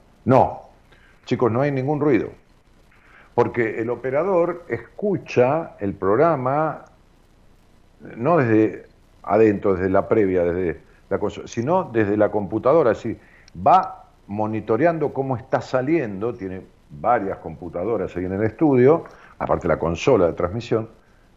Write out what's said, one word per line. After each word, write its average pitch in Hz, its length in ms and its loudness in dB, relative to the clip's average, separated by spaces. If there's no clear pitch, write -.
No, 120 360 4
chicos, 120 260 0
no 117 100 0
hay 143 100 -2
ningún 139 280 -4
ruido. 120 300 0
Porque 113 460 -2
el 113 100 -4
operador 170 800 -2
escucha 151 1120 -2
el 98 140 -4
programa, 139 920 0
no 151 220 2
desde 110 500 2
adentro, 104 520 4
desde 92 140 0
la 95 180 2
previa, 95 360 2
desde 87 380 -2
la 95 100 -2
conso-, 101 280 -8
sino 156 440 -2
desde 107 260 0
la 104 140 4
computadora, 110 600 2
es 98 60 -2
decir, 110 220 -8
va 147 500 2
monitoreando 110 840 -2
cómo 135 240 -4
está - 240 -4
saliendo, 127 720 -4
tiene 92 280 -10
varias 95 480 -2
computadoras 90 800 -6
ahí 92 80 -4
en 92 80 -6
el 101 100 -2
estudio, 131 640 4
aparte 80 300 -2
la 76 100 2
consola 85 500 2
de 76 60 -2
transmisión, 95 560 -4